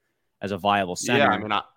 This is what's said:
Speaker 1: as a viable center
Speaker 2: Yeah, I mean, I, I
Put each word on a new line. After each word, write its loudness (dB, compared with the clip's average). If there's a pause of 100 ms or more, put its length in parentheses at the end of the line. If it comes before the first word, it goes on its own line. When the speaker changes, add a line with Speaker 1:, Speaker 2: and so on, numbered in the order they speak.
(400)
Speaker 1:
as -8
a -6
viable 0
center 0
Speaker 2:
Yeah, 4
I 0
mean, -6
I, 2
I -8 (140)